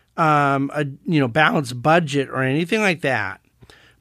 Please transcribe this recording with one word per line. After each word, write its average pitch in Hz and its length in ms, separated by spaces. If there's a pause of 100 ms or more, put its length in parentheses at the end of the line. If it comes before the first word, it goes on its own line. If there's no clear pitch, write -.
(160)
um, 143 600
a, 151 100 (200)
you 160 140
know, 135 80
balanced 135 540
budget 143 480
or 127 140
anything 165 380
like 185 200
that. 107 400 (600)